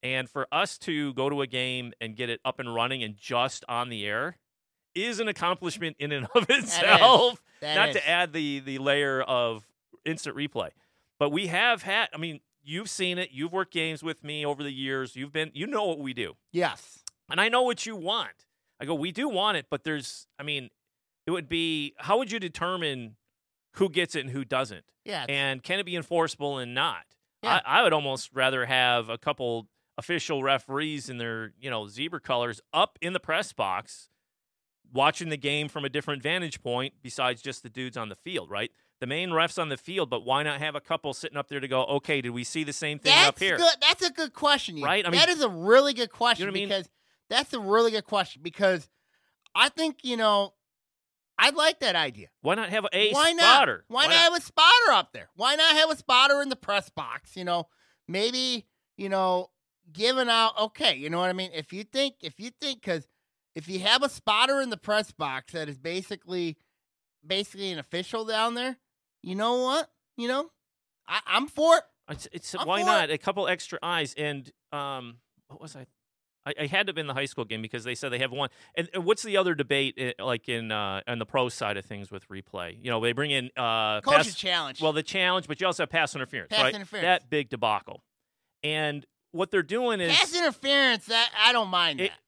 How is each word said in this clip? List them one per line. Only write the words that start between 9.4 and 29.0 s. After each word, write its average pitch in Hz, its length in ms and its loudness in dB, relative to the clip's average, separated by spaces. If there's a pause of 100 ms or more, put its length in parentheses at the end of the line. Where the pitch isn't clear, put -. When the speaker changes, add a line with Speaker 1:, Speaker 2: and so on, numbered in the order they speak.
Speaker 1:
instant 156 320 -8
replay. 120 340 -6 (500)
But 147 100 2
we 185 180 -2
have 202 340 0
had, 202 300 0
I - 40 -12
mean, 156 240 -8 (240)
you've 175 260 -8
seen 180 280 -4
it. 175 120 -6
You've 147 220 -8
worked 185 200 -4
games 160 300 -4
with 156 220 -8
me 151 200 -8
over 143 200 -2
the 143 80 -8
years. 135 420 -6
You've 135 180 -12
been, 156 220 -4
you 156 140 -8
know 214 160 -2
what 165 160 -2
we 135 140 -8
do. 113 200 -6 (180)
Speaker 2:
Yes. - 520 -4 (260)
Speaker 1:
And 160 100 -2
I 214 80 4
know 247 140 4
what 247 240 -2
you 220 80 -10
want. 185 520 -6 (340)
I 139 60 -8
go, 160 80 -2
"We 165 180 -4
do 262 160 -2
want 202 280 0
it, 143 140 -4
but 147 140 -4
there's, 151 420 -6 (120)
I 143 40 -12
mean, 143 280 -6 (560)
it 160 60 -2
would 170 160 -4
be, 160 500 -2
how 160 200 0
would 233 140 -2
you 226 80 -4
determine 160 760 -6 (580)
who 190 160 2
gets 170 260 -2
it 147 40 -2
and 131 100 -8
who 135 140 -6
doesn't? 117 400 -4 (200)
Speaker 2:
Yeah. 160 240 -8
Speaker 1:
And 139 340 -2
can 185 160 -4
it 202 80 -4
be 175 100 -6
enforceable 151 640 -2
and 120 160 -8
not?" 131 300 -2 (380)
Speaker 2:
Yeah. - 240 2
Speaker 1:
I, 151 140 4
I - 20 6
would 185 100 6
almost 139 400 -2
rather 131 340 2
have 123 440 2